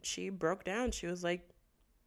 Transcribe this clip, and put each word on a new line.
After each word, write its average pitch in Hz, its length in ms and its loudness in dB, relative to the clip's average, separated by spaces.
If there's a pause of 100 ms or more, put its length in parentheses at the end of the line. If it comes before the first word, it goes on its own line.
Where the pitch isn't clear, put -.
she 185 260 -2
broke 185 360 2
down. 220 280 2
She - 160 -4
was 175 160 -2
like, 175 240 0 (580)